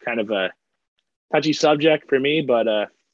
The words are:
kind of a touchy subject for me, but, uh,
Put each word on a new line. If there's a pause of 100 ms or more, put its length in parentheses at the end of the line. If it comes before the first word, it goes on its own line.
kind
of
a (800)
touchy
subject
for
me,
but,
uh, (280)